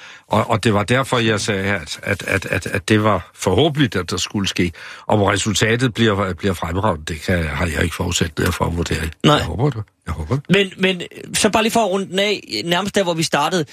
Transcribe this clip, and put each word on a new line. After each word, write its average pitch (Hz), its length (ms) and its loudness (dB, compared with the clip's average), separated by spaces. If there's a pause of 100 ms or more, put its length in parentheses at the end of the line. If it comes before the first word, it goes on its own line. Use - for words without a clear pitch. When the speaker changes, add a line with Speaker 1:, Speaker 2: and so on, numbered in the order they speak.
(260)
Speaker 1:
Og, 107 240 0
og 110 140 0
det 113 100 4
var 104 80 2
derfor, 123 360 0
jeg 110 220 2
sagde, 98 240 -2
at, 98 380 -4
at, 101 200 -4
at, 98 240 0
at, - 200 -2
at - 220 -4
det 107 160 6
var 101 300 0
forhåbentligt, 131 640 2
at 90 140 -4
der 98 60 -4
skulle 98 320 -4
ske. 87 240 0 (340)
Om 107 160 4
resultatet 107 720 2
bliver, 101 380 2
bliver 95 220 -2
fremragende, 87 500 -2 (100)
det 78 80 -12
kan, 87 220 0
har 78 220 -2
jeg 82 160 -2
ikke 85 120 -2
forudsætninger 85 580 -2
for 82 120 -2
at 85 120 -2
vurdere. 82 340 -2 (140)
Speaker 2:
Nej. 151 100 8
Speaker 1:
Jeg 131 100 2
håber 98 260 -2
det. 110 120 -8 (240)
Jeg 87 80 -6
håber 80 220 -4
det. 143 140 -4
Speaker 2:
Men, 190 280 4
men 185 240 0 (320)
så - 160 2
bare 220 120 2
lige 220 100 0
for 233 120 4
at 190 60 0
runde 190 200 -2
den 180 80 -2
af, 202 460 -2
nærmest 175 300 0
der, 202 80 4
hvor 175 120 0
vi 165 80 -2
startede. 156 500 0